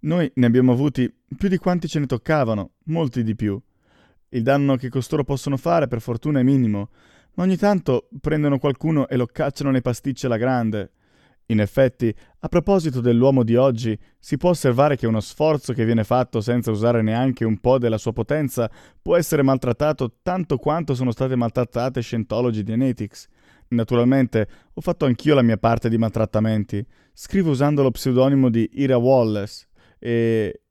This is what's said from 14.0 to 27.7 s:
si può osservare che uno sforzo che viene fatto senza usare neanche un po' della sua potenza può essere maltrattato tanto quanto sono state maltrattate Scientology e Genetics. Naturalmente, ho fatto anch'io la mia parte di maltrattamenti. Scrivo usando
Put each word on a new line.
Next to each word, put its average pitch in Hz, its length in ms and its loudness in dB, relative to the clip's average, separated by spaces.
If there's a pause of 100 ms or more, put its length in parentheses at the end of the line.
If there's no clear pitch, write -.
si - 160 -6
può 180 140 0
osservare 143 460 2
che 117 120 -2
uno 110 100 0
sforzo 151 540 -2
che 113 120 0
viene 113 200 2
fatto 123 360 -2
senza 117 300 -2
usare 113 320 0
neanche 120 420 -2
un 110 140 -2
po' 131 200 2
della 113 200 0
sua 110 140 -6
potenza 127 580 -4 (320)
può 170 140 0
essere 156 260 0
maltrattato 135 800 0
tanto 180 360 -4
quanto 147 360 -2
sono 127 160 -2
state 131 240 -2
maltrattate 123 680 -2
Scientology 113 600 -4
e - 20 -4
Genetics. 117 640 -4 (440)
Naturalmente, 120 800 2 (240)
ho - 80 -12
fatto 170 260 -2
anch'io 135 280 2
la 135 80 4
mia 113 160 2
parte 113 300 0
di 113 100 0
maltrattamenti. 107 880 -2 (260)
Scrivo 185 380 -2
usando 143 320 2